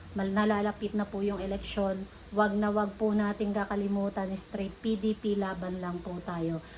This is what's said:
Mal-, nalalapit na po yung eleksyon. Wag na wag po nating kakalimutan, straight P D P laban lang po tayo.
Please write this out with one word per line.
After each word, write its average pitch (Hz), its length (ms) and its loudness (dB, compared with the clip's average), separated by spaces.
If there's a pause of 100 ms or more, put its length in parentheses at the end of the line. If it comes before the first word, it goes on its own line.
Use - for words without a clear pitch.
(160)
Mal-, 196 160 0
nalalapit 208 640 2
na 202 80 0
po 196 160 -4
yung 202 160 0
eleksyon. 196 640 -2 (320)
Wag 202 240 4
na 208 160 4
wag 202 240 2
po 214 160 4
nating 208 400 2
kakalimutan, 202 800 0
straight 196 480 -6
P 220 160 2
D 214 160 2
P 208 240 0
laban 185 400 -2
lang 175 240 -4
po 180 240 -6
tayo. 165 400 -2 (120)